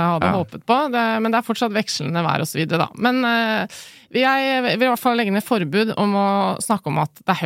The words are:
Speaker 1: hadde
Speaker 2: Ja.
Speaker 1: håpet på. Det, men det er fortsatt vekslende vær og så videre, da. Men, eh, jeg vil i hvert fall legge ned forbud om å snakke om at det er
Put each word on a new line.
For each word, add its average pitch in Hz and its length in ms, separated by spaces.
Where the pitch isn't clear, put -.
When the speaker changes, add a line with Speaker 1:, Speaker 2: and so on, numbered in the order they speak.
Speaker 1:
hadde 170 260
Speaker 2:
Ja. 185 80
Speaker 1:
håpet - 320
på. 240 120
Det, 240 140
men 226 80
det 226 80
er 240 80
fortsatt 226 240
vekslende 170 560
vær 139 160
og 160 80
så 143 80
videre, 160 240
da. - 60
Men, 247 240
eh, 226 560
jeg 269 520
vil 226 80
i 254 80
hvert 233 80
fall 247 160
legge 226 160
ned 208 160
forbud 208 480
om 208 240
å 196 80
snakke - 320
om 151 80
at 156 240
det - 80
er 175 140